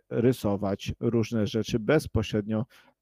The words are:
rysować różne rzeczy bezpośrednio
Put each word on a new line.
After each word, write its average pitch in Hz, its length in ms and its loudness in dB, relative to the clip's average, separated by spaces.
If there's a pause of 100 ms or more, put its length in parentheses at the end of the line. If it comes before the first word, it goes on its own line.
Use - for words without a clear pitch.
(100)
rysować 104 920 0
różne 113 460 0
rzeczy - 320 -2
bezpośrednio 110 880 0 (360)